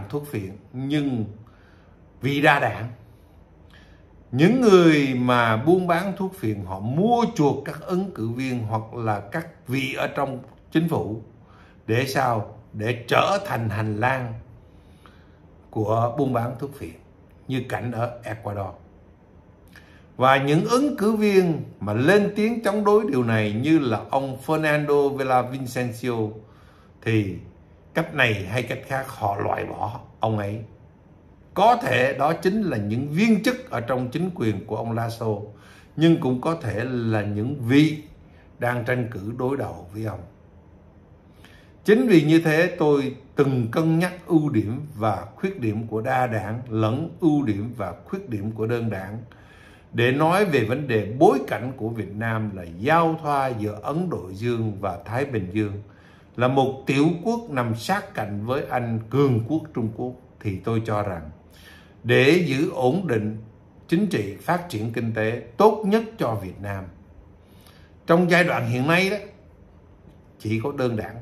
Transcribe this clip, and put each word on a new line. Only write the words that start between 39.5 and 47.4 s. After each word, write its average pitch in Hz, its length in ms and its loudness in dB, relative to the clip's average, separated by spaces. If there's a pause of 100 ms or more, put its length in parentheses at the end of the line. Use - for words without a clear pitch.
đầu 87 360 -10
với 110 120 -8
ông. 92 160 -8 (1600)
Chính 233 220 6
vì 175 140 8
như 160 200 6
thế 165 380 2
tôi 143 360 2 (200)
từng 131 360 2
cân 160 280 2
nhắc 180 140 0 (140)
ưu 156 220 2
điểm 120 460 -2
và 107 300 -2 (100)
khuyết 190 240 -6
điểm 113 280 -4
của 107 140 -4
đa 127 260 0
đảng 110 420 -4
lẫn 113 500 -2
ưu 151 240 4